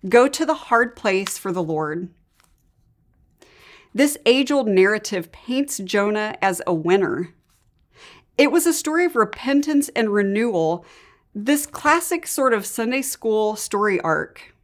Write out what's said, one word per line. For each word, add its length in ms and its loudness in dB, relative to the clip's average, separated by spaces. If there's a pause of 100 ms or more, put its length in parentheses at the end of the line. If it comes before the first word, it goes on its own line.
go 200 6
to 180 -2
the 80 0
hard 420 0
place 420 -2
for 140 -6
the 120 -2
Lord. 460 -6 (1800)
This 320 2
age-old 420 2
narrative 640 2
paints 480 -6
Jonah 640 -2
as 240 0
a 80 0
winner. 600 0 (1040)
It 140 4
was 140 2
a 80 2
story 320 -2
of 100 -2
repentance 760 0
and 240 -2
renewal, 720 0 (500)
this 300 0
classic 600 -2
sort 280 0
of 120 -2
Sunday 360 -4
school 540 -2
story 460 -2
arc. 640 -4